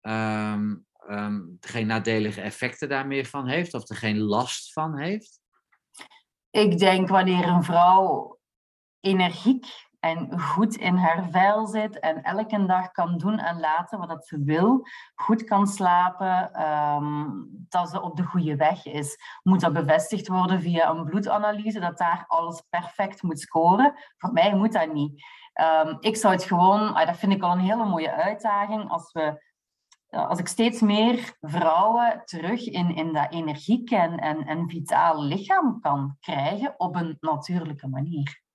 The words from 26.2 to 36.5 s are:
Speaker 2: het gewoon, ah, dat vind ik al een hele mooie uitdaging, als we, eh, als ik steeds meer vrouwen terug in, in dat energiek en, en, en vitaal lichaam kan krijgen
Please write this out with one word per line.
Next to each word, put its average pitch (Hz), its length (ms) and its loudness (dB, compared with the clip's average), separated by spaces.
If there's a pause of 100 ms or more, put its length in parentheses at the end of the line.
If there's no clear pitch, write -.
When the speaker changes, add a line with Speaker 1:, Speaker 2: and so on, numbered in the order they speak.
Speaker 2:
het 185 100 -2
gewoon, 196 500 4
ah, 160 140 2
dat 175 100 -4
vind 196 160 2
ik 196 80 0
al 175 100 2
een 180 80 2
hele 214 260 2
mooie 165 280 -2
uitdaging, 208 760 -2
als - 220 -6
we, 151 320 -4 (640)
eh, - 200 -4
als 175 120 -2
ik 180 80 -6
steeds - 340 0
meer 220 600 2
vrouwen 175 840 4
terug 185 420 -4
in, 175 280 0
in 160 180 -2
dat 147 180 0
energiek 165 600 -2
en, 170 260 2
en, 151 280 -4
en 165 240 -4
vitaal 160 540 2
lichaam 226 560 -2
kan 139 400 -2
krijgen 175 580 -4